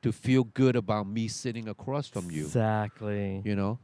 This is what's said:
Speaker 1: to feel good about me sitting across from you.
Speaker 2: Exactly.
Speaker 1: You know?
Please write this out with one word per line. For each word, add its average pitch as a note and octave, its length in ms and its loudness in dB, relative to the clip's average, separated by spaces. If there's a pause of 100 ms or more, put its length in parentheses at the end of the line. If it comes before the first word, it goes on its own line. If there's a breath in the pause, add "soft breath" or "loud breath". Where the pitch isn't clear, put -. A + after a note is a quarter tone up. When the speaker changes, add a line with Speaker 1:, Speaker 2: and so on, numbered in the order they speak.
Speaker 1:
to A#2+ 100 2
feel C3 320 4
good B2+ 320 4
about G#2+ 300 0
me A2 220 -4
sitting A2+ 400 -6
across C3+ 400 -6
from F2+ 240 -8
you. D2+ 100 -4
Speaker 2:
Exactly. G#2+ 1000 -2
Speaker 1:
You G#2 120 0
know? G2+ 280 0